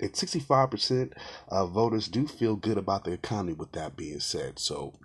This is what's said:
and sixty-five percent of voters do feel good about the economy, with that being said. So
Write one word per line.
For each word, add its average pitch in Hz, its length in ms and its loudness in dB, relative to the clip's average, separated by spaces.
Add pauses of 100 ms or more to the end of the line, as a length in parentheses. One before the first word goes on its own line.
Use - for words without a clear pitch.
and 98 120 -4
sixty-five 139 560 2
percent 127 440 0 (340)
of 92 240 2
voters 110 380 2
do 131 180 2
feel 110 300 2
good 107 200 0
about 98 280 0
the 87 80 -2
economy, 90 400 -2
with 80 180 -8
that 78 240 -6
being 76 240 -8
said. 67 400 -4
So 71 320 -4 (140)